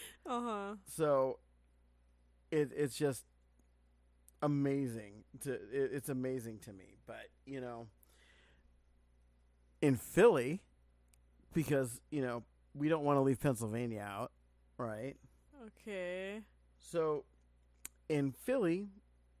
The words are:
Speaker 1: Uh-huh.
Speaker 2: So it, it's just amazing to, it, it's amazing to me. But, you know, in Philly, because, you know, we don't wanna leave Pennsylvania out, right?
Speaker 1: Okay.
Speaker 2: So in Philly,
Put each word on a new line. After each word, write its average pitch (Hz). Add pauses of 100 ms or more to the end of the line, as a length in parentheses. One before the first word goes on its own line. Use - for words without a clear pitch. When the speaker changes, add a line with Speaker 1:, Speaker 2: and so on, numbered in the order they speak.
(260)
Speaker 1:
Uh-huh. 220 (200)
Speaker 2:
So 139 (1120)
it, 151
it's 143
just 139 (1160)
amazing 139 (160)
to, 143
it, 120
it's 143
amazing 127
to 110
me. 98 (100)
But, 110 (180)
you 135
know, 117 (1900)
in 139
Philly, 165 (920)
because, 135
you 147
know, 120 (300)
we 143
don't 160
wanna 143
leave 135
Pennsylvania 113
out, 101 (460)
right? 117 (520)
Speaker 1:
Okay. 190 (380)
Speaker 2:
So 156 (840)
in 143
Philly, 202 (540)